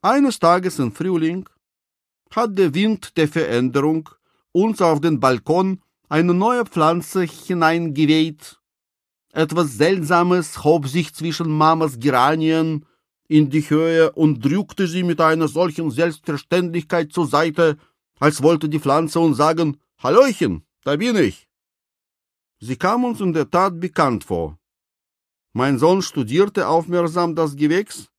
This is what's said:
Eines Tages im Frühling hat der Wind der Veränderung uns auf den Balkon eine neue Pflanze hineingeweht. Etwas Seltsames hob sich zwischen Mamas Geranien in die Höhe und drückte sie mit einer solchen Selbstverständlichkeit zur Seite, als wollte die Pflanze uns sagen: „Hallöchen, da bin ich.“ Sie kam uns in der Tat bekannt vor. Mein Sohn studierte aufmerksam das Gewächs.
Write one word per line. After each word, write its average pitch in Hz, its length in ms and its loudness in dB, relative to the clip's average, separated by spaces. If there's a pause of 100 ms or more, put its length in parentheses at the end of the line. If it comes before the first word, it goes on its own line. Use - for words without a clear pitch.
Eines 262 360 2
Tages 180 400 2
im 120 140 -2
Frühling 175 560 -4 (800)
hat 214 280 -2
der 170 160 2
Wind 208 420 -2
der 156 120 2
Veränderung 139 840 0 (420)
uns 202 300 0
auf 156 180 2
den 151 200 0
Balkon 165 600 0 (280)
eine 170 260 2
neue 233 300 0
Pflanze 170 580 -2
hineingeweht. 160 1400 -2 (720)
Etwas 151 460 -2
Seltsames 175 840 0
hob 151 240 2
sich 156 280 -4
zwischen 160 360 -6
Mamas 156 480 2
Geranien 156 880 0 (400)
in 151 240 4
die 147 180 -2
Höhe 160 440 2
und 151 320 -2
drückte 185 420 -2
sie 175 160 -4
mit 165 180 -2
einer 160 280 2
solchen 165 420 -2
Selbstverständlichkeit 165 1200 -4
zur 165 140 -2
Seite, 156 520 0 (420)
als 147 220 0
wollte 160 260 2
die 151 100 -2
Pflanze 151 400 0
uns 156 200 2
sagen: 160 400 0 (200)
„Hallöchen, 160 680 2 (200)
da 143 120 -2
bin 220 200 -2
ich.“ 127 320 -2 (1120)
Sie 123 160 -8
kam 233 280 0
uns 233 160 -6
in 185 120 -2
der 156 180 -2
Tat 175 300 0
bekannt 143 440 -2
vor. 82 340 -6 (920)
Mein 131 260 -2
Sohn 180 240 2
studierte 156 680 -2
aufmerksam 170 680 -2
das 156 220 -2
Gewächs. 160 640 -2